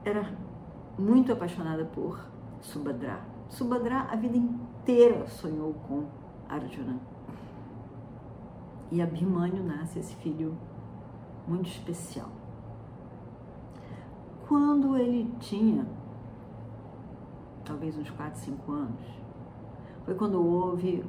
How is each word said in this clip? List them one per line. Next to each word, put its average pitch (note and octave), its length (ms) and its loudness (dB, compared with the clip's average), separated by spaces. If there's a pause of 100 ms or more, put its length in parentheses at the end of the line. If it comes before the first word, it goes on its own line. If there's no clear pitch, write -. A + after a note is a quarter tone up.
era G#3 220 2 (720)
muito A3+ 340 8
apaixonada D#3+ 540 0
por - 340 -4 (420)
Subhadra. B2 600 -4 (280)
Subhadra B3 600 2
a A#3 60 -2
vida A#3 220 4
inteira A#3+ 920 8
sonhou D#3 460 -2 (140)
com D3 180 0 (420)
Arjuna. B2+ 520 -4 (1900)
E E3+ 120 2
Abhimanyu F3 600 2
nasce D#3+ 360 -4
esse - 160 -8
filho D#3+ 420 -2 (880)
muito F3 240 0
especial. - 600 -8 (2250)
Quando C#4+ 480 8
ele A#3+ 340 4 (120)
tinha, G#3 440 4 (1800)
talvez D3+ 320 -4
uns D3+ 120 -6
quatro, - 300 -8
cinco C#3 320 -6
anos, C#3 300 -2 (1040)
foi F#3 100 0
quando F#3+ 260 4
houve F3 680 4